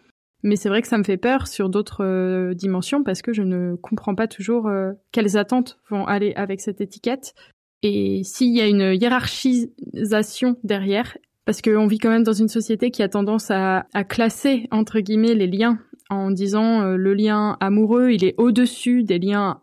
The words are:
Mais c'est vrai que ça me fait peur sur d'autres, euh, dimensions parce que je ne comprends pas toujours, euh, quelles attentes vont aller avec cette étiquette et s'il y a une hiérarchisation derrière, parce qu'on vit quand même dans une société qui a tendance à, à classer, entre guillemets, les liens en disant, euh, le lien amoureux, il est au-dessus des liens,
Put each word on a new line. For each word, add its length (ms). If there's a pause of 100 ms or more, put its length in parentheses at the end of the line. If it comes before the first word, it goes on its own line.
(440)
Mais 140
c'est 100
vrai 140
que 80
ça 80
me 80
fait 120
peur 300
sur 220
d'autres, 340
euh, 500
dimensions 500
parce 180
que 100
je 120
ne 320
comprends 400
pas 120
toujours, 400
euh, 240 (220)
quelles 240
attentes 420 (100)
vont 160
aller 300
avec 240
cette 220
étiquette 520 (500)
et 420
s'il 280
y 60
a 80
une 320
hiérarchisation 1600
derrière, 540 (280)
parce 160
qu'on 260
vit 120
quand 100
même 140
dans 100
une 160
société 420
qui 100
a 80
tendance 400
à, 440
à 100
classer, 680
entre 280
guillemets, 360
les 120
liens 320 (320)
en 180
disant, 520
euh, 160
le 160
lien 480
amoureux, 500
il 140
est 120
au-dessus 680
des 140
liens, 460